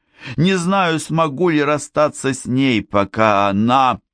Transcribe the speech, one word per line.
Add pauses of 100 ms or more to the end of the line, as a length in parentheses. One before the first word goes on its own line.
(380)
не
знаю,
смогу
ли
расстаться
с
ней,
пока
она». (120)